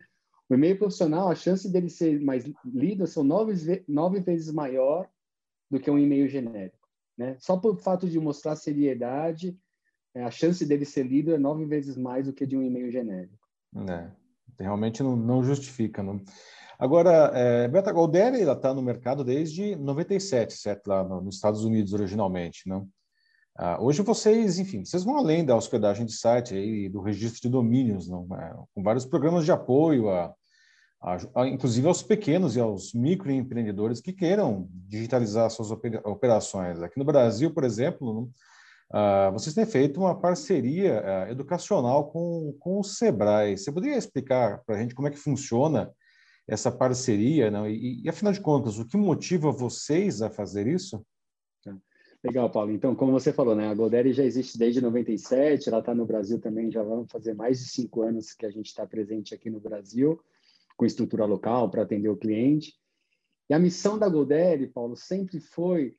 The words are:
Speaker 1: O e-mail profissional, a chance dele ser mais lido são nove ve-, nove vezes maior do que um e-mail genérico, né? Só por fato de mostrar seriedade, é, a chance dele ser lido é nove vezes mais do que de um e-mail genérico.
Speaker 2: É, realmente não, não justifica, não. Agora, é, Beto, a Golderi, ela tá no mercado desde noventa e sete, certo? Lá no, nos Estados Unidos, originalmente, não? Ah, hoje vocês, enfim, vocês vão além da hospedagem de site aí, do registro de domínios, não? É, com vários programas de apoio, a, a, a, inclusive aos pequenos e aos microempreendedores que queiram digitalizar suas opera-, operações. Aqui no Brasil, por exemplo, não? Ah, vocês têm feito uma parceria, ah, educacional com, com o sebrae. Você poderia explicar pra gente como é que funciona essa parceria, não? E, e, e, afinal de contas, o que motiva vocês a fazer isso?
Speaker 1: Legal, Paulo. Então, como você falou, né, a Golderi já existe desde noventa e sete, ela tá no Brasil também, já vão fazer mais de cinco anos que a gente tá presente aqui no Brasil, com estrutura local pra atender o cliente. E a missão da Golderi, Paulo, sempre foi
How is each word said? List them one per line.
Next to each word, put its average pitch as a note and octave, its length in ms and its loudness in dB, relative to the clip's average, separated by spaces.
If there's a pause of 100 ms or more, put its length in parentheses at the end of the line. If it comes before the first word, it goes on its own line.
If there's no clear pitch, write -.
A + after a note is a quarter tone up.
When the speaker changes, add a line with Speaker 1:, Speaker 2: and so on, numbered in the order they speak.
(480)
Speaker 1:
O C3 60 4
e-mail E3+ 240 6
profissional, F#3+ 500 2
a D#3+ 60 2
chance F#3+ 360 -2
dele F3+ 200 0
ser D#3 300 0
mais C3 240 0 (200)
lido D#3 420 -2
são D#3+ 160 -2
nove G3+ 300 2
ve-, F3 340 -2
nove F3 340 0
vezes E3+ 300 -2
maior C#3+ 560 0 (640)
do C3+ 80 -2
que C#3+ 120 -2
um C#3+ 80 4
e-mail C#3+ 300 4
genérico, A#2 600 -8 (300)
né? B2+ 200 -6
Só F3+ 200 0
por F#3+ 200 0
fato F#3 300 -2
de E3 100 0
mostrar D3+ 380 -4
seriedade, D3 1040 -4 (560)
é, B2 100 -8
a A#2 60 -6
chance E3+ 340 0
dele C#3+ 220 0
ser C#3 160 -4
lido D3 320 2
é D3+ 40 2
nove D3+ 280 0
vezes C#3+ 300 -4
mais B2+ 300 -4
do C3+ 60 -6
que C3+ 140 -4
de C3 100 -2
um C3+ 60 0
e-mail B2 280 -4
genérico. G#2+ 480 -8 (500)
Speaker 2:
É, E2+ 200 -6 (540)
realmente G#2 400 -2
não, C3 140 0
não B2 260 2
justifica, B2 600 -2
não. G2 180 -6 (580)
Agora, D#3+ 560 6
é, A#2+ 320 4
Beto, F#3 220 2
a F#3+ 40 -2
Golderi, F3+ 500 4
ela C#3+ 120 4
tá C3+ 200 0
no C3+ 80 -4
mercado B2+ 420 -2
desde D#3+ 500 -2
noventa C#3+ 400 -4
e F#3+ 60 2
sete, A#2+ 340 -2
certo? - 340 -8
Lá G2 140 2
no, F#2 200 -6
nos G2 140 -8
Estados G#2+ 280 0
Unidos, A2 280 2
originalmente, F#2+ 760 -4
não? G2 180 -6 (720)
Ah, F2 240 -4
hoje D3 220 2
vocês, G#3+ 560 2
enfim, F#3+ 260 -6
vocês F3+ 200 -4
vão C4 120 0
além E3 280 2
da B2 120 4
hospedagem A2 480 0
de A2 80 -6
site A#2+ 420 0
aí, G2+ 340 -4
do F#2+ 120 -8
registro G#2 420 -4
de B2 60 -2
domínios, A#2 600 2
não? F2 180 -10 (100)
É, E2 180 -12 (180)
com G2+ 100 -8
vários A#2+ 240 0
programas D#3+ 380 2
de D3+ 60 2
apoio, C3 580 4
a, F2 260 -2 (640)
a, F2+ 160 -4 (180)
a, B2+ 140 2
inclusive C3 380 0
aos F3 160 2
pequenos F3+ 520 2
e B2 60 0
aos G#2+ 320 -2
microempreendedores A#2+ 1080 -2
que F#3 120 -10
queiram D#3 580 0
digitalizar A2 800 0
suas A2+ 220 -8
opera-, A2 320 -6
operações. G2 760 0
Aqui F2 180 -8
no C#3 60 -2
Brasil, C3+ 480 4
por D#3 120 -2
exemplo, A#2+ 500 -2
não? B2 160 -8 (640)
Ah, G2 380 4
vocês A2 240 -4
têm A3 100 2
feito C#3+ 360 2
uma F#3 200 0
parceria, E3+ 840 0
ah, F#2+ 260 -2
educacional C#3+ 800 0
com, E3 480 -6
com F#3+ 220 -2
o G3 40 -2
sebrae. G#2+ 720 2
Você G3 140 -8
poderia A#3 260 -2
explicar B2+ 720 0
pra G#2+ 120 -2
gente A#2+ 180 -4
como C#3+ 100 -2
é D3 60 0
que C#3+ 40 -12
funciona B2+ 760 0 (540)
essa - 240 -2
parceria, B2 800 2
não? G#2 160 -4
E, G#2+ 80 -4
e, A#2+ 300 -8
e, D#3 40 -4
afinal G3+ 240 0
de F#3+ 80 -2
contas, A#2 380 0
o A#2 80 -8
que - 100 -4
motiva F3 540 0
vocês B2 680 -2
a G#2+ 80 -2
fazer G2+ 380 -6
isso? B2+ 400 -4 (1160)
Speaker 1:
Legal, B2 280 0
Paulo. G#2+ 200 -2
Então, G#2+ 240 0
como C3 180 2
você C3 220 2
falou, A#2+ 200 4
né, G#2+ 140 0
a G#2+ 60 -2
Golderi A#2 380 2
já C3+ 120 2
existe B2+ 320 -2
desde A#2+ 240 2
noventa A#2 320 0
e G2+ 60 -2
sete, C#3 500 2
ela A2+ 140 2
tá A#2+ 120 -2
no A#2 120 0
Brasil A2 340 -2
também, A2+ 300 -4
já A2 120 -2
vão A2+ 240 -4
fazer A2 280 -8
mais A#2+ 240 -2
de B2 80 -10
cinco A#2+ 340 2
anos A2+ 320 0
que - 140 -8
a G2+ 40 -4
gente G#2 240 -10
tá G#2+ 120 -6
presente G#2+ 480 -4
aqui A2+ 160 -10
no G#2+ 100 -8
Brasil, A2 580 0 (580)
com A#2+ 100 2
estrutura G#2+ 400 0
local A2 440 2
pra A#2 120 0
atender G#2 260 -2
o G2+ 80 0
cliente. A#2+ 580 0 (720)
E C#3+ 40 2
a D3+ 60 4
missão F3+ 400 2
da G#3 100 2
Golderi, D3+ 580 2
Paulo, A#2+ 300 -8
sempre F#3 420 -6
foi E3+ 600 -2